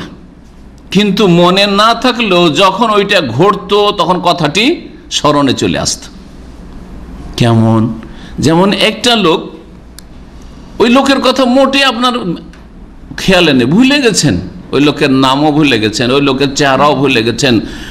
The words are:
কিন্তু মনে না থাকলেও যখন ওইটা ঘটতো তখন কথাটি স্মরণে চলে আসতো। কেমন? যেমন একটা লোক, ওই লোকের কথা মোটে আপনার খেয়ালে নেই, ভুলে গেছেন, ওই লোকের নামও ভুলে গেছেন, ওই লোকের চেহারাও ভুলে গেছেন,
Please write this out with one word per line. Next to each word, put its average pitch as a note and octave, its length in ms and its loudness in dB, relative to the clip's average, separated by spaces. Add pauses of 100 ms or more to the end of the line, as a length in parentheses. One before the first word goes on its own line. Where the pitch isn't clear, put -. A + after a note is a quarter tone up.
(920)
কিন্তু G#3 360 2
মনে F3 380 4
না G#3 280 2
থাকলেও A3+ 560 0
যখন F#3+ 400 2
ওইটা G3+ 320 2
ঘটতো G3+ 720 0
তখন F3+ 280 0
কথাটি F3+ 720 -2 (220)
স্মরণে C#3+ 420 0
চলে E2+ 260 -2
আসতো। - 280 -6 (1300)
কেমন? A2+ 560 2 (460)
যেমন E3 340 2
একটা A3 420 0
লোক, F#3 360 0 (1300)
ওই A3+ 100 2
লোকের C4 320 2
কথা B3+ 240 0
মোটে C4+ 380 2
আপনার B3+ 300 0 (1040)
খেয়ালে F3 360 2
নেই, B2 140 2
ভুলে C4 340 2
গেছেন, D#3+ 360 0 (340)
ওই C3+ 100 0
লোকের C#3+ 300 0
নামও C3+ 400 2
ভুলে C#3+ 280 2
গেছেন, A2 320 -2
ওই C#3+ 100 2
লোকের C#3 340 0
চেহারাও C#3 400 2
ভুলে C3 280 0
গেছেন, A#2 360 2 (320)